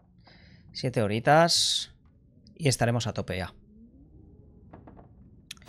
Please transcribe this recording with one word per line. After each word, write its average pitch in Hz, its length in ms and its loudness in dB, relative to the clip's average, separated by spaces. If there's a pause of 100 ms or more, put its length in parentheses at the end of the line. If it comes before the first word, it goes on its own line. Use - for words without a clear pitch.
(720)
Siete 123 280 -4
horitas. 143 920 2 (640)
Y 156 120 -2
estaremos 117 400 0
a 101 60 -6
tope 95 240 -6
ya. 90 160 -8 (2250)